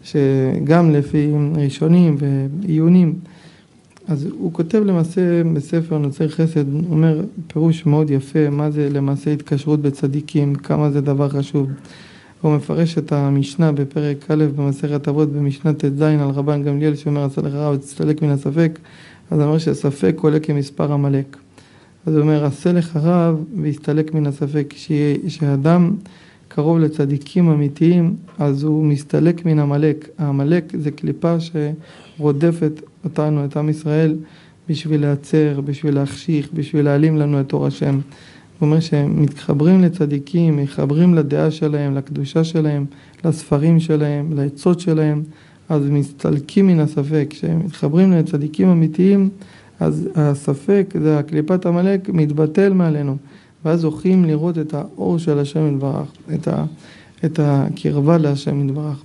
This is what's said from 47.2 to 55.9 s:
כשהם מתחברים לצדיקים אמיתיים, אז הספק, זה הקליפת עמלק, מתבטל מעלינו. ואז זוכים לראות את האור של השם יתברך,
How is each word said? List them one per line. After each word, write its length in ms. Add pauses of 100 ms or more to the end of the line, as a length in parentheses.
כשהם 280
מתחברים 540
לצדיקים 560
אמיתיים, 600 (520)
אז 340
הספק, 880
זה 160
הקליפת 480
עמלק, 420
מתבטל 640
מעלינו. 440 (480)
ואז 160
זוכים 440
לראות 340
את 160
האור 440
של 200
השם 360
יתברך, 380 (220)